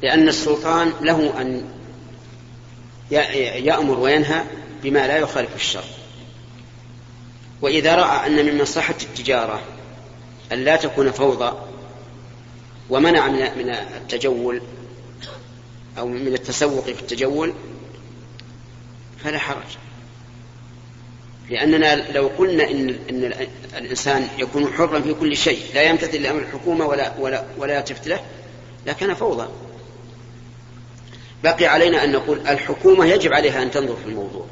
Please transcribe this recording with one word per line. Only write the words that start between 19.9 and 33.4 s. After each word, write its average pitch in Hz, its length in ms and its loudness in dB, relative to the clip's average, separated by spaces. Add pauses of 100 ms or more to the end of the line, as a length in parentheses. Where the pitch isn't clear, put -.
لأننا 147 640 4
لو 139 160 2
قلنا 165 440 2
إن، 131 240 -2 (140)
إن 127 380 -4 (300)
الإنسان 127 500 -2 (100)
يكون 127 360 -2
حرا 160 260 2
في 151 140 -2
كل 151 240 0
شيء 143 220 2 (160)
لا 143 80 6
يمتثل 160 380 2
لأمر 143 180 -2
الحكومة 160 460 -2
ولا، 139 340 0
ولا، 131 240 -2 (140)
ولا 143 200 -2
يلتفت 135 300 -8
له 180 120 -2 (680)
لكان 190 260 -2
فوضى. 123 340 -2 (2000)
بقي 165 220 4
علينا 156 380 6
أن 143 80 4
نقول 139 360 0
الحكومة 165 580 6
يجب 180 280 4
عليها 139 300 4